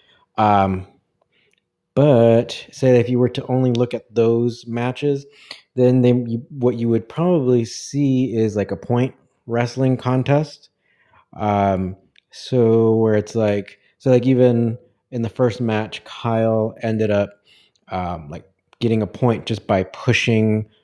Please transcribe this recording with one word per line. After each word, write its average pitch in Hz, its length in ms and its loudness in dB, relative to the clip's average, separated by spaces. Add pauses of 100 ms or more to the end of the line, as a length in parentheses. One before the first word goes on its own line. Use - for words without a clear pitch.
(380)
Um, 98 500 2 (1080)
but 120 760 4
say 127 220 2
that 120 60 6
if 117 100 0
you 123 100 0
were 123 80 2
to 123 200 -8
only 127 240 0
look 120 220 0
at 110 220 -12
those 117 500 0
matches, 127 600 -4 (500)
then 127 280 4
they, 123 100 6
you, 120 360 -4
what 123 260 -2
you 117 120 -4
would 113 220 0
probably 135 560 0
see 131 680 -2
is, 110 220 0
like, 101 160 -2
a 95 60 -6
point 123 360 -2 (320)
wrestling 120 520 -2
contest. 131 720 -2 (640)
Um, 98 640 0 (340)
so 113 640 2
where 110 200 2
it's 104 200 -4
like, 104 440 -4 (180)
so, - 120 -2
like, 123 160 4
even 120 520 2 (340)
in 120 120 -6
the 110 60 -6
first 123 300 -2
match, 110 460 -4
Kyle 113 760 -2
ended 110 300 -2
up, 101 200 -2 (580)
um, 87 400 -8
like, - 200 -18 (300)
getting 113 220 0
a 101 60 -4
point 117 380 -2
just - 220 -6
by 98 160 2
pushing 110 840 0 (140)